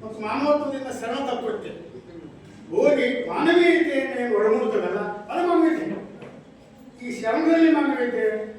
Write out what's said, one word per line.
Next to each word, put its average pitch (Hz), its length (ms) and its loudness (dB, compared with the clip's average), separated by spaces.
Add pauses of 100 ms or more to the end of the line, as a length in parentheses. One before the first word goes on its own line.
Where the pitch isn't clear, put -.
ಮತ್ತು 220 160 -12
ಮಾನವತ್ವದಿಂದ 277 640 -2 (140)
ಶರಣ 233 140 -6
ತತ್ವಕ್ಕೆ 240 540 -6 (1080)
ಹೋಗಿ 269 520 2
ಮಾನವೀಯತೆಯನ್ನು 330 920 2
ಏನು 233 160 0
ಒಳಗೊಂಡಿರ್ತದಲ್ಲ, 208 640 0
ಅದು - 480 -4
ಮಾನವೀಯತೆ." 330 580 2 (1000)
ಈ - 160 -8
ಶರಣರಲ್ಲಿ 320 500 4
ಮಾನವೀಯತೆ 247 580 0 (280)